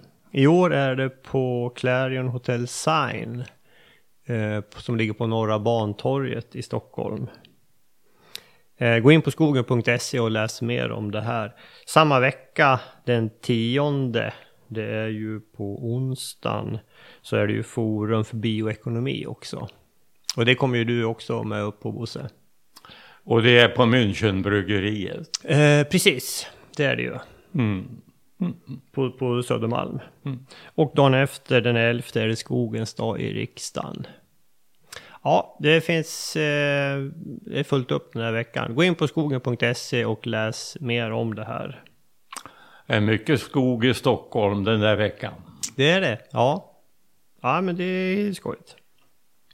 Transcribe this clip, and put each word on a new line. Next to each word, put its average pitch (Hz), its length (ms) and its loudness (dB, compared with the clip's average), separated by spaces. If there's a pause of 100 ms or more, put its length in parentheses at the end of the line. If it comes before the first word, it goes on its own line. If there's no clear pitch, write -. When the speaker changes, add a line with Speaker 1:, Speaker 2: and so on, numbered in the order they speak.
(320)
Speaker 1:
I 139 160 6
år 175 260 6
är 135 220 0
det 131 140 0
på 123 640 -4
Clarion 131 520 0
Hotel 120 400 -2
Sign, 120 760 -2 (840)
eh, 107 360 -2 (140)
som 120 200 -4
ligger 110 160 0
på 117 140 -4
Norra 110 320 0
Bantorget 117 960 -2
i 117 60 -10
Stockholm. 113 680 -8 (1500)
Eh, 117 220 2
gå 123 120 8
in 160 100 8
på 147 100 0
skogen 147 320 2
punkt 120 380 0
se - 180 -4
och 113 120 0
läs 110 300 -4
mer 120 300 -2
om 107 200 -6
det 107 100 -6
här. 113 320 -6 (320)
Samma 151 340 6
vecka, 135 600 2 (260)
den 117 240 2 (120)
tionde, 120 920 0 (340)
det 110 160 -8
är 110 240 -4
ju 107 320 -6
på 101 460 -10
onsdagen, 113 920 -4 (440)
så - 140 -6
är 104 120 2
det 107 60 0
ju 110 100 -2
Forum 110 640 -2
för - 100 -12
bioekonomi 113 920 -4
också. 135 420 -12 (720)
Och 117 80 2
det 123 100 6
kommer 123 220 0
ju 117 60 2
du 117 200 0
också 113 400 -4
med 107 200 -4
upp 104 160 -8
på, 113 120 -8
Bosse. 117 380 -10 (920)
Speaker 2:
Och 117 180 2
det 120 180 8
är 120 80 10
på - 140 2
Münchenbryggeriet. 101 1500 0 (160)
Speaker 1:
Eh, 147 440 4
precis, 175 600 0 (300)
det 147 60 0
är 131 120 2
det 120 80 2
ju. 123 140 -6 (380)
Speaker 2:
Mm. 107 320 0 (540)
Mm, 175 120 -2 (140)
mm. 135 140 -14 (100)
Speaker 1:
På, 131 200 -2
på 123 320 -2
Södermalm. 120 560 -2 (260)
Speaker 2:
Mm. 131 200 -8 (300)
Speaker 1:
Och 156 200 2
dagen 139 180 6
efter, 131 480 2
den 120 140 2
elfte, 117 460 0
är 110 60 2
det 113 80 0
Skogens 113 580 -4
dag 113 280 -4
i 107 120 -4
riksdagen. - 720 -8 (1160)
Ja, 170 360 0
det 156 220 4
finns, - 540 -4
eh, 143 640 0 (400)
det - 180 -6
är 143 40 -2
fullt 131 280 -2
upp 143 220 -4
den 117 80 -4
här 113 100 -2
veckan. 117 440 -4
Gå 147 80 2
in 180 120 4
på 156 120 -2
skogen 147 340 -2
punkt 120 360 0
se 117 280 -2
och 110 220 -4
läs 110 520 -4
mer 117 320 -2
om 113 240 -4
det 110 80 -10
här. - 400 -10 (1040)
Speaker 2:
Det - 60 0
är 110 80 4
mycket 107 400 2
skog 127 440 0
i 127 80 4
Stockholm 104 720 0
den 107 160 2
där 107 160 4
veckan. 101 380 -4 (420)
Speaker 1:
Det 135 140 2
är 185 120 4
det, 127 160 -2 (140)
ja. 131 480 -2 (640)
Ja, 143 200 0
men 185 140 -2
det 180 80 -4
är 185 500 -2
skojigt. - 420 -12 (800)